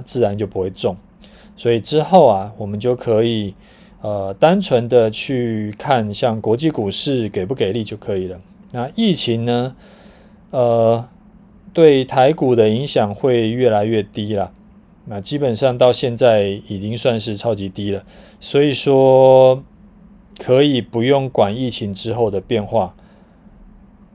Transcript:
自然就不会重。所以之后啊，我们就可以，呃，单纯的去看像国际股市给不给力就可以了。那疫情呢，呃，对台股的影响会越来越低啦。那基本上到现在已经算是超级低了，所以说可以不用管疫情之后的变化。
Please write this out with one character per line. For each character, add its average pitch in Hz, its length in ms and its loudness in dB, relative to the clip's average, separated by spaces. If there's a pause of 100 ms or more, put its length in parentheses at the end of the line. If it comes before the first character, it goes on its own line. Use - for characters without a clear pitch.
自 - 160 -4
然 101 160 0
就 107 80 -4
不 95 160 -8
会 92 80 -4
重。 - 260 -4 (640)
所 120 120 -4
以 117 120 0
之 151 200 -2
后 165 240 6
啊， 104 320 2
我 107 80 -8
们 104 140 -8
就 123 160 -2
可 113 260 0
以， 110 320 -2 (460)
呃， 101 340 -6
单 180 280 4
纯 120 260 0
的 113 240 4
去 110 640 -4
看 113 360 -2
像 113 260 -2
国 104 160 0
际 151 160 -2
股 104 180 -4
市 120 380 -2
给 95 180 -4
不 120 80 -8
给 104 200 -2
力 117 100 -4
就 101 140 -12
可 101 180 -8
以 92 140 -6
了。 90 100 -16 (320)
那 123 240 -8
疫 226 160 0
情 117 320 -2
呢， 120 320 -2 (760)
呃， 117 540 2 (680)
对 143 320 6
台 135 260 2
股 135 240 0
的 110 140 4
影 123 180 -2
响 104 260 0
会 117 360 0
越 123 200 -2
来 104 140 0
越 110 180 0
低 104 340 -8
啦。 95 180 -6 (540)
那 101 120 -10
基 143 180 -8
本 139 160 -2
上 123 240 -2
到 123 140 6
现 120 240 -2
在 107 540 2
已 101 100 -8
经 107 180 -8
算 113 220 -2
是 107 160 -6
超 113 180 -4
级 98 140 -8
低 101 240 -8
了， 98 120 -8 (360)
所 - 240 0
以 147 80 2
说 131 920 6 (760)
可 131 260 2
以 139 160 2
不 113 240 -6
用 135 240 0
管 104 260 0
疫 127 160 -6
情 110 240 -8
之 110 200 -8
后 113 180 -2
的 98 80 -4
变 104 260 -4
化。 95 300 -4 (1200)